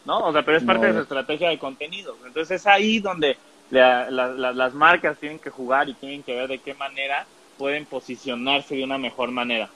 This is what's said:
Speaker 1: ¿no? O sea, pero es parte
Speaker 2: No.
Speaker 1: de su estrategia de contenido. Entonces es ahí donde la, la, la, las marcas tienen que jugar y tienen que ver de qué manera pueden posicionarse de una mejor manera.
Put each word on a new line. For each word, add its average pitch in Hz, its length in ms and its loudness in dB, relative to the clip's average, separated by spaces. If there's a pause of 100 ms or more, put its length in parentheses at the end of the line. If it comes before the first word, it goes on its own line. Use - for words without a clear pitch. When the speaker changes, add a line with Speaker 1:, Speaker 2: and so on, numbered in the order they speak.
Speaker 1:
¿no? 165 140 -2
O 190 140 0
sea, 147 100 2
pero 151 160 2
es 202 60 0
parte 226 220 4
Speaker 2:
No. 190 60 4
Speaker 1:
de - 60 0
su - 60 -2
estrategia 147 440 -2
de 156 100 -2
contenido. 147 560 -12 (120)
Entonces 160 340 -6
es 202 60 -2
ahí 208 320 4
donde 175 400 0 (320)
la, 127 400 6
la, 127 180 0
la, 127 240 -4
las 127 220 0
marcas 160 440 4
tienen 156 200 -10
que - 100 -14
jugar 135 400 0
y 127 60 -10
tienen 139 280 -14
que 131 140 -8
ver 127 100 -4
de 131 120 -6
qué 135 160 -12
manera 139 520 -6 (300)
pueden 143 300 -4
posicionarse 135 880 -4
de 131 80 -4
una 135 140 -4
mejor 123 320 -4
manera. 120 440 -4